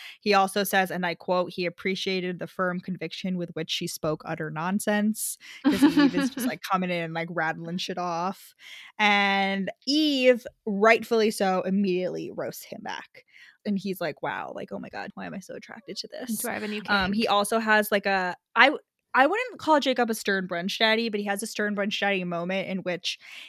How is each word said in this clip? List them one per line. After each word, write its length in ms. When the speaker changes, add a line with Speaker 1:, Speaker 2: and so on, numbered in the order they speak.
Speaker 1:
He 160
also 280
says, 280
and 120
I 120
quote, 360
he 140
appreciated 720
the 80
firm 340
conviction 580
with 180
which 160
she 160
spoke 380
utter 260
nonsense, 880
'cause 180
Eve 300
is 160
just, 160
Speaker 2:
<laughs> 100
Speaker 1:
like, 60
coming 300
in 140
and, 100
like, 160
rattling 480
shit 180
off. 560
And 720
Eve, 580
rightfully 640
so, 320
immediately 680
roasts 340
him 180
back. 420
And 140
he's 200
like, 220
"Wow, 340
like, 160
oh 80
my 100
God, 260
why 100
am 80
I 60
so 160
attracted 420
to 100
this?" 300
Speaker 2:
Do 120
I 40
have 100
a 40
new 200
Speaker 1:
Um, 260
he 100
Speaker 2:
kink? 80
Speaker 1:
also 260
has, 340
like, 140
a, 300
I, 160
I 140
wouldn't 320
call 220
Jacob 280
a 60
stern 320
brunch 320
daddy, 300
but 100
he 60
has 180
a 40
stern 280
brunch 240
daddy 240
moment 460
in 100
which 400